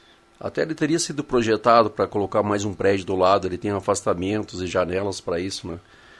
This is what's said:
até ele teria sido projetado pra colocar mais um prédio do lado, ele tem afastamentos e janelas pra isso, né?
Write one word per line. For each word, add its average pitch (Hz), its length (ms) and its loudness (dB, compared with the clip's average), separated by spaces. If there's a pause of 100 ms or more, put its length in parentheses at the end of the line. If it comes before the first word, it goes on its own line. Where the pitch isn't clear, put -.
(380)
até - 240 -4
ele 156 120 -4
teria 160 240 0
sido 143 260 -4
projetado 113 680 4
pra 98 160 0
colocar 101 360 0
mais 101 220 0
um 101 100 -4
prédio 98 320 0
do 95 100 -2
lado, 92 300 4
ele 92 120 -4
tem 104 120 -4
afastamentos 98 920 -2
e 92 60 -4
janelas 92 540 -2
pra 87 200 -4
isso, 98 280 -8
né? 85 100 -10 (420)